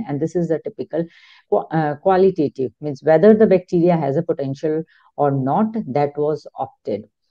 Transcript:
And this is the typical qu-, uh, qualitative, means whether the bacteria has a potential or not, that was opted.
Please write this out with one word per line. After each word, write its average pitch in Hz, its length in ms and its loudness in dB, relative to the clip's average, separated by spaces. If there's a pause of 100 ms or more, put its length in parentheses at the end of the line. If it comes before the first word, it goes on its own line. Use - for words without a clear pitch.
And 143 120 -4
this 156 160 -4
is 175 120 -2
the 160 160 -2
typical - 420 -6 (460)
qu-, 208 60 2
uh, 156 400 -2
qualitative, 180 760 0 (100)
means 147 220 -10
whether 160 320 6
the 214 100 4
bacteria 180 500 2
has 139 220 -2
a 165 60 -2
potential 156 580 -4 (340)
or 143 140 0
not, 139 380 0 (220)
that 143 280 -2
was 147 380 -4
opted. 110 520 -8 (240)